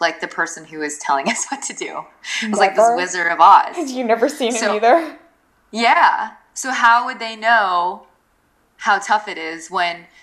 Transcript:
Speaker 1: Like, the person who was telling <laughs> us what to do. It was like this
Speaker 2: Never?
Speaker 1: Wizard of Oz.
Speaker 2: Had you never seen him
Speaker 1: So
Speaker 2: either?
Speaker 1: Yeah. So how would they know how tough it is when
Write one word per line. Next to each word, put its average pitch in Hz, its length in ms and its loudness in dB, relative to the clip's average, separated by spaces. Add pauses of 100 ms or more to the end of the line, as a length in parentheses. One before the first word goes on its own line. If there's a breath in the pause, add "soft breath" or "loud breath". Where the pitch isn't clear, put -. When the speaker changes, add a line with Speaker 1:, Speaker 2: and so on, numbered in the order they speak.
Speaker 1:
Like, 160 200 -2
the 170 80 -8
person 160 360 -6
who 156 140 -16
was 147 200 -8
telling 139 300 -2
<laughs> - 20 -2
us - 200 -6
what 269 120 -10
to - 120 -12
do. 151 300 -12 (380 loud breath)
It 220 80 -6
was 202 80 -2
like 190 160 2
this 214 100 4
Speaker 2:
Never? 233 120 4
Speaker 1:
Wizard 175 360 -2
of 160 80 0
Oz. 175 360 6
Speaker 2:
Had 302 140 -6
you 254 140 -6
never 226 240 2
seen 247 240 -4
him 240 80 -2
Speaker 1:
So 208 160 -2
Speaker 2:
either? 247 420 2 (520)
Speaker 1:
Yeah. 233 600 2 (220)
So 262 160 -8
how 247 360 2
would 247 120 -8
they 226 180 -10
know 202 720 0 (680)
how 208 220 2
tough 214 300 -2
it 165 100 -10
is 160 320 -10
when 170 360 -4 (160 soft breath)